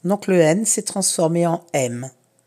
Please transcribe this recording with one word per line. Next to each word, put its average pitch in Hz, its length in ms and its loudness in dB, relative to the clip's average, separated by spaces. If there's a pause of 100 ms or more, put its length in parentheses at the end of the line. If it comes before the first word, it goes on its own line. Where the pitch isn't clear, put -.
donc 196 220 -2
le 185 140 4
N 170 260 4
s'est - 160 -2
transformé 170 640 0
en 170 260 -2
M. 127 380 -4 (360)